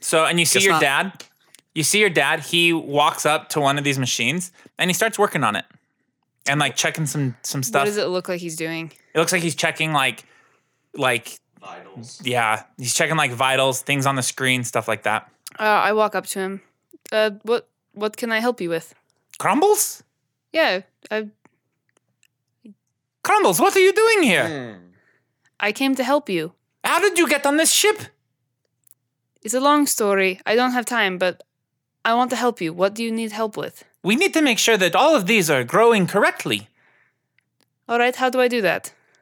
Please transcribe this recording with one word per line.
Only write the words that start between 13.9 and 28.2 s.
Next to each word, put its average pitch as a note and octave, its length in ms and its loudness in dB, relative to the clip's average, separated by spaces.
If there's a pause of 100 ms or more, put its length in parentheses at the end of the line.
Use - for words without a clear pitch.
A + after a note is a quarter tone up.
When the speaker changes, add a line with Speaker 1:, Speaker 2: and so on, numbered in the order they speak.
Speaker 1:
on C#3 100 0
the B2+ 60 -2
screen, B2+ 420 -2
stuff A#2 240 -4
like G#2+ 140 -4
that. G#2+ 280 -4 (280)
Speaker 3:
Uh, - 60 -6
I G3+ 280 2
walk G#3+ 220 0
up F#3+ 140 -4
to - 100 -8
him. F#3+ 240 -8 (500)
Uh, G#3+ 200 0 (100)
what, A#3 260 -4 (240)
what G#3+ 240 -6
can A#3 160 -6
I A3 80 0
help A#3+ 220 -2
you E3+ 80 -6
with? E3 240 -8 (440)
Speaker 1:
Crumbles? F#4+ 640 0 (500)
Speaker 3:
Yeah, B3 280 0 (300)
I G#3+ 180 -6 (1900)
Speaker 1:
Crumbles, D#4+ 380 2
what F#4+ 160 4
are G4 40 6
you F#4+ 120 6
doing G#4+ 300 4
here? C3 560 0
Speaker 4:
Hmm. F2 60 -20 (760)
Speaker 3:
I G#3 120 -2
came C4+ 240 -2
to C4 80 -4
help C#4+ 240 0
you. E3+ 240 -4 (320)
Speaker 1:
How D4 160 0
did F#4 180 2
you D#4+ 100 2
get C#4+ 160 0
on C#4+ 120 2
this D#4+ 160 2
ship? G#4+ 280 2 (1400)